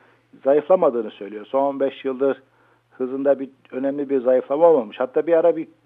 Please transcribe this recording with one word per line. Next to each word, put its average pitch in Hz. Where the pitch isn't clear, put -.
zayıflamadığını 143
söylüyor. 104
Son 135
on 139
beş 135
yıldır 135
hızında 135
bir, 131
önemli 139
bir 135
zayıflama 127
olmamış. 127
Hatta 147
bir 165
ara 165
bir 160